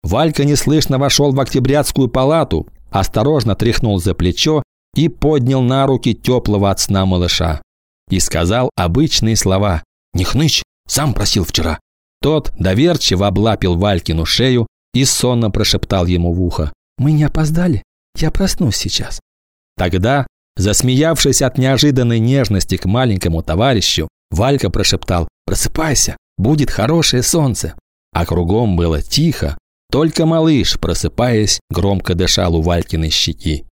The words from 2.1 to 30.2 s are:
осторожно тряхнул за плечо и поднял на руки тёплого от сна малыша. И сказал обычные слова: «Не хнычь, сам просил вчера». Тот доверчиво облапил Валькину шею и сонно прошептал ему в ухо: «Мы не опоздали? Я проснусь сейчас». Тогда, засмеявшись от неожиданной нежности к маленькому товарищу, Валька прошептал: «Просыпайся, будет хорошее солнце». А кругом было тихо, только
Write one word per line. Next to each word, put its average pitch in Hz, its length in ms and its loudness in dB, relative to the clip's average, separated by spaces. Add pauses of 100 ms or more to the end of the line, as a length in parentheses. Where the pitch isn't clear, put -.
осторожно 113 680 0
тряхнул 107 440 0
за 87 140 -2
плечо 147 480 0 (320)
и 160 140 2
поднял 135 540 0
на 135 240 2
руки 123 280 0
тёплого 104 560 0
от 95 80 -2
сна 95 260 0
малыша. 87 560 0 (480)
И 92 120 0
сказал 101 560 0
обычные 110 580 0
слова: 95 480 0 (300)
«Не 85 100 -2
хнычь, 131 400 0 (240)
сам 143 260 -2
просил 101 320 0
вчера». 82 360 -4 (400)
Тот 147 360 0
доверчиво 98 720 0
облапил 98 500 0
Валькину 85 480 0
шею 120 440 0 (260)
и 131 100 4
сонно 120 460 0
прошептал 98 560 0
ему 87 260 0
в 85 80 -2
ухо: 85 320 -2 (260)
«Мы 139 140 2
не 151 120 4
опоздали? 160 580 0 (340)
Я 160 140 0
проснусь 185 460 0
сейчас». - 420 -6 (580)
Тогда, 95 520 0 (280)
засмеявшись 127 840 2
от 127 160 0
неожиданной 127 600 2
нежности 110 560 0
к - 80 -8
маленькому 95 580 0
товарищу, 92 640 0 (240)
Валька 117 400 0
прошептал: 90 560 -2 (200)
«Просыпайся, - 680 -2 (220)
будет 143 320 2
хорошее 123 520 0
солнце». 139 520 -2 (380)
А 85 140 -2
кругом 92 500 0
было 82 240 0
тихо, 131 560 -2 (340)
только 156 360 0